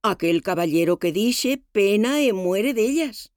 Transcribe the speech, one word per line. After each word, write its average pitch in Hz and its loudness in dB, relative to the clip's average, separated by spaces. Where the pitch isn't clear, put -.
Aquel 170 0
caballero 170 0
que 175 -2
dice, 247 -2
pena 214 2
e 262 2
muere 190 -2
de 226 0
ellas. 277 -4